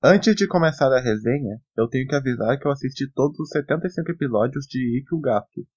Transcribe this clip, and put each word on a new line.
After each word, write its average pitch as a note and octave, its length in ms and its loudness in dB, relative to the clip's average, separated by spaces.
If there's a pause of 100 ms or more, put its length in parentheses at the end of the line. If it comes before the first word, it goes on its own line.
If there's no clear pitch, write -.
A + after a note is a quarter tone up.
Antes F#3+ 360 6
de G3+ 100 0
começar D#3+ 460 2
a B2+ 80 4
resenha, A#2 600 -2 (160)
eu A2+ 120 0
tenho C3 180 -2
que C#3 80 -4
avisar B2+ 460 -2
que - 80 -2
eu - 20 0
assisti C3+ 420 -4
todos D3 280 -2
os D#3 80 -6
setenta D#3+ 400 -2
e - 20 -4
cinco - 220 -6
episódios C3+ 540 -2
de B2 340 -2
Ikki D3+ 160 -6
o D#3 40 -4
Gato. A#2 460 -4 (100)